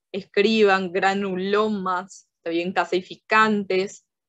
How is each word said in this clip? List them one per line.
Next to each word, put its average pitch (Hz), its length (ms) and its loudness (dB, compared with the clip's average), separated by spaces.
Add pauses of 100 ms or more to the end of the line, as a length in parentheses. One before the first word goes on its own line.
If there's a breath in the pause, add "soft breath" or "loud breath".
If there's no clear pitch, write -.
(120)
Escriban 202 800 2
granulomas, 190 1500 -2
¿está 170 140 -8
bien? 175 200 -2
Caseificantes. 190 1400 -2 (220)